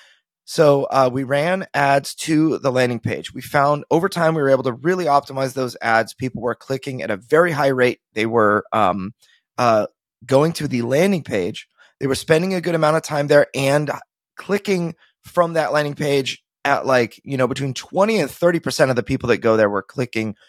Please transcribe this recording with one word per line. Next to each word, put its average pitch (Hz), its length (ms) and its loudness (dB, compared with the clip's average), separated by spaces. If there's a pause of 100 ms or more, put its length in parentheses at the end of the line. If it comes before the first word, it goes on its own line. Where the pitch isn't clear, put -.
(440)
So, 143 400 4
uh, 131 280 2
we 135 120 -4
ran 156 500 -2
ads 139 420 0
to 156 420 0
the 135 120 -2
landing 123 300 0
page. 85 320 -6
We 127 80 -14
found 147 500 0
over 170 180 2
time, 165 260 0
we 156 80 -2
were 135 80 2
able 131 140 4
to 127 80 -2
really 165 340 -4
optimize 139 480 0
those 127 260 -4
ads. 113 340 -2
People 127 280 -8
were 117 120 -4
clicking 135 480 -10
at 104 80 -6
a 104 60 -6
very 156 360 2
high 143 160 0
rate. 127 320 0 (140)
They 110 120 0
were, 107 460 2
um, 98 420 0 (440)
uh, 110 280 4 (380)
going 139 300 2
to 147 140 -6
the 123 140 -2
landing 156 420 0
page. 104 440 -4 (300)
They 135 80 -2
were 131 80 0
spending 170 400 0
a 180 60 -2
good 170 160 -2
amount 156 220 2
of 156 40 -4
time 147 240 -4
there 147 280 6
and 139 360 0 (500)
clicking 180 540 -2 (280)
from 170 300 0
that 151 200 -2
landing 147 220 -2
page 139 480 -2 (220)
at, 139 220 0
like, 123 380 0
you 139 120 -6
know, 127 100 2
between 131 280 -6
twenty 208 440 -2
and 143 120 -2
thirty 170 280 0
percent 135 320 2
of 123 60 -2
the 120 60 0
people 127 260 -4
that 107 100 2
go 113 180 2
there 104 140 4
were 101 120 -2
clicking 110 520 -6 (140)